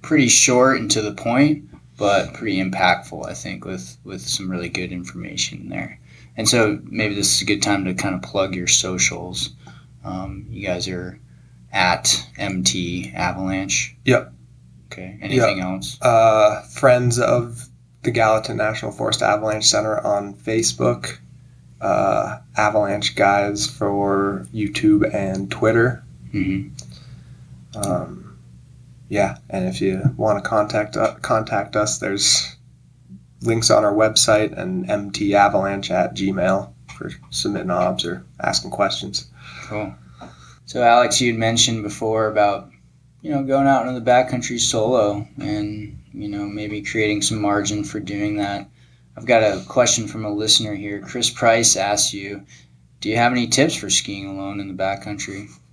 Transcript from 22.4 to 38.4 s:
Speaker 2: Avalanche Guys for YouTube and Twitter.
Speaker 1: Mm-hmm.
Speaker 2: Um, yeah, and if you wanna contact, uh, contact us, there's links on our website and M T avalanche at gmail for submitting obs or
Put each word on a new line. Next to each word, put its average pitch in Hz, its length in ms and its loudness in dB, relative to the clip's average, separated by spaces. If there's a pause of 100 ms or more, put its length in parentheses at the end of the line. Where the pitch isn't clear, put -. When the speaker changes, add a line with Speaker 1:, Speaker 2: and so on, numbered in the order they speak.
Speaker 2:
Avalanche 104 600 0
Guys 101 520 2
for 101 880 -2
YouTube 104 600 2
and 95 380 -2
Twitter. 117 520 2 (300)
Speaker 1:
Mm-hmm. - 1500 -8
Speaker 2:
Um, 90 380 -4 (920)
yeah, 98 280 0 (120)
and 92 180 -2
if 92 140 -4
you 95 360 2
wanna 107 240 2
contact, 107 560 0
uh, 110 240 0
contact 110 540 -2
us, 107 240 0
there's - 560 0 (840)
links 113 280 2
on 107 160 6
our 101 80 2
website 107 640 2
and 92 320 -4
M 101 220 -2
T 101 240 -2
avalanche 98 560 2
at 90 240 0
gmail 95 580 0 (240)
for - 140 -10 (180)
submitting 92 420 -6
obs 90 340 0
or - 200 -8 (160)